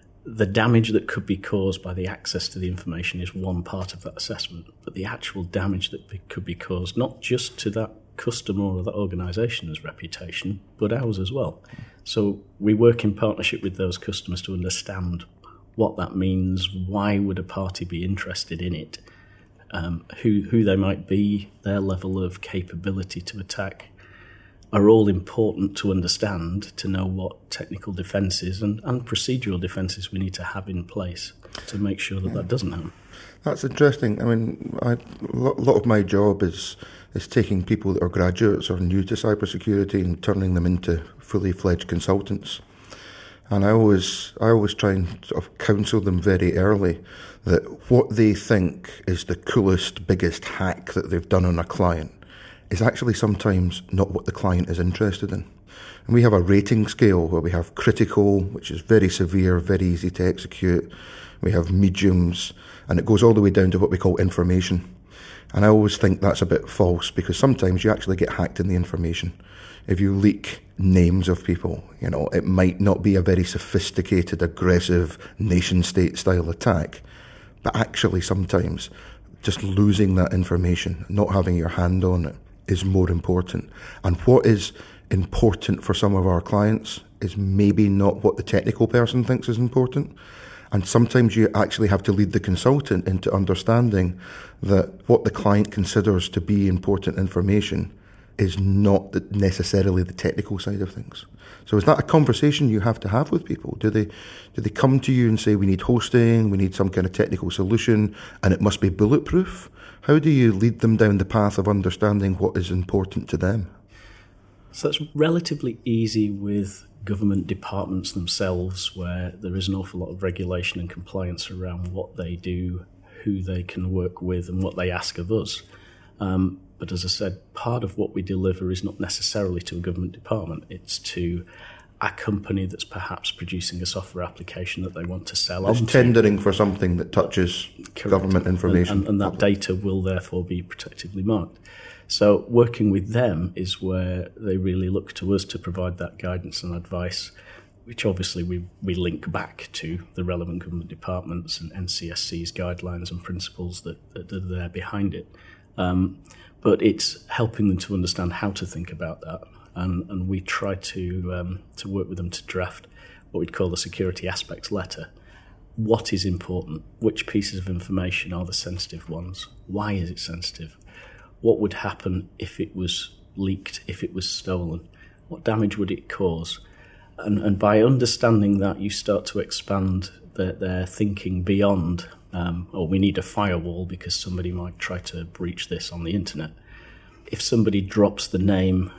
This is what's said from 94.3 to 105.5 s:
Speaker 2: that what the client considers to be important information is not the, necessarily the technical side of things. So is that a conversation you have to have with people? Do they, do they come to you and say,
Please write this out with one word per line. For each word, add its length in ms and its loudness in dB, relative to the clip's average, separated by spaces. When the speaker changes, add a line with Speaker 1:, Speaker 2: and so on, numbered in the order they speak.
Speaker 2:
that 440 2
what 180 6
the 60 2
client 400 2
considers 580 2
to 100 -2
be 280 2
important 500 0
information 760 0
is 200 2
not 540 4
the, 80 0
necessarily 720 2
the 100 -6
technical 460 -4
side 220 -4
of 120 -6
things. 320 -16
So 120 4
is 60 4
that 160 6
a 40 2
conversation 680 4
you 100 2
have 220 0
to 80 -4
have 220 0
with 120 0
people? 360 -6
Do 100 2
they, 160 2
do 80 -2
they 80 2
come 320 4
to 100 0
you 160 6
and 120 4
say, 160 4